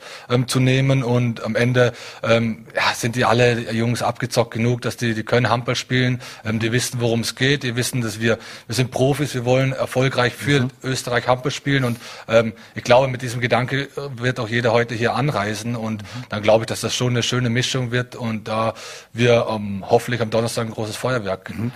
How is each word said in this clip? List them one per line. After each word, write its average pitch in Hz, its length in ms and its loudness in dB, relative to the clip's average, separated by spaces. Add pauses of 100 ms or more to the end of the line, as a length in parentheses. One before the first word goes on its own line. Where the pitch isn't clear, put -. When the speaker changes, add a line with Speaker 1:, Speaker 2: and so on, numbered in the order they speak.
(300)
Speaker 1:
ähm, 123 200 0
zu 131 100 2
nehmen 135 420 4
und 123 440 0
am 110 100 -4
Ende, 123 380 4 (300)
ähm, 113 420 2 (100)
ja, - 180 0
sind 117 220 -4
die 123 80 2
alle 120 480 2
Jungs 117 320 0
abgezockt 113 480 -2
genug, 120 300 0
dass 117 160 -6
die, 117 160 -2
die 107 100 -4
können 120 260 2
Handball 123 280 0
spielen, 127 420 0 (240)
ähm, 110 160 -2
die 113 140 0
wissen, 123 260 -2
worum 117 220 2
es - 140 -6
geht, 139 280 2
die 120 140 -4
wissen, 120 240 -2
dass 107 180 -4
wir, 113 180 2 (300)
wir 113 80 -6
sind 123 160 0
Profis, 139 420 0
wir 123 120 -4
wollen 131 260 4
erfolgreich 123 640 0
für 143 300 2
Speaker 2:
Mhm. 127 60 0 (140)
Speaker 1:
Österreich 123 460 -2
Handball 127 240 0
spielen 139 320 0
und, 117 140 -2 (280)
ähm, 113 240 4 (240)
ich - 80 -8
glaube, 127 240 6
mit 127 140 -6
diesem 123 180 -6
Gedanke, 123 440 0
äh, - 40 -8 (300)
wird 123 240 -2
auch 107 80 -4
jeder 120 240 2
heute 117 200 2
hier 113 220 0
anreisen 113 640 -2
und 110 260 -6
Speaker 2:
Mhm. 95 40 -14 (200)
Speaker 1:
dann 104 160 -4
glaube 113 200 6
ich, 117 40 -6
dass 104 140 -6
das 113 120 -4
schon 127 180 0
eine 120 120 0
schöne 123 260 0
Mischung 123 420 -2
wird 123 260 -4
und 110 320 -6
da 110 240 0 (400)
wir, 117 360 4
ähm, 101 380 -4
hoffentlich 117 340 2
am 110 100 -2
Donnerstag 117 360 0
ein 110 60 -10
großes 107 240 -6
Feuerwerk 107 600 -4
Speaker 2:
Mhm. 117 180 -4